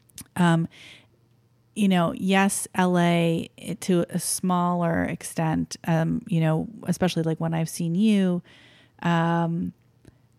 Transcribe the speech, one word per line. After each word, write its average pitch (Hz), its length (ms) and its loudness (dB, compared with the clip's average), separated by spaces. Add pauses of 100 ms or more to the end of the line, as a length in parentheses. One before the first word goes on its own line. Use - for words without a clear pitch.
(360)
um, 165 320 4 (1040)
you 208 140 2
know, 175 280 4
yes, 196 580 2
L 180 240 2
A 170 500 2 (320)
to 175 300 2
a 185 80 -2
smaller 175 840 0
extent, 165 720 -4 (100)
um, 165 420 0
you 165 120 2
know, 160 280 0 (160)
especially, 175 380 -2
like, 160 180 -2
when 165 140 -2
I've 160 140 -2
seen 165 260 -4
you, 190 480 2 (600)
um, 170 680 0 (680)